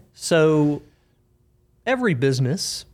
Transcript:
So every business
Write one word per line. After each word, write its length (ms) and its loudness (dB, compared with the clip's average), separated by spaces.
So 680 2
every 280 0
business 800 -2